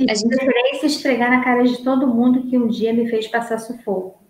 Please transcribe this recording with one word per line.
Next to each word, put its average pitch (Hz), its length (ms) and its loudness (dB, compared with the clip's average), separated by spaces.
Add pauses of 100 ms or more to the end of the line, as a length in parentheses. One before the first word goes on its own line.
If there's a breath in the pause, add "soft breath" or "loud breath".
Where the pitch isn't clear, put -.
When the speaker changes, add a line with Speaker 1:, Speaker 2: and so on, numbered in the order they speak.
Speaker 1:
E 240 100 2
Speaker 2:
A 214 40 2
gente 220 200 0
Speaker 1:
preferência 262 520 0
esfregar 247 440 0
na 254 140 2
cara 247 200 2
de 247 200 0
todo 262 220 2
mundo 247 420 2
que 254 80 0
um 240 120 2
dia 214 260 -2
me 233 160 0
fez 220 180 -2
passar 233 300 -4
sufoco 190 600 -8 (120)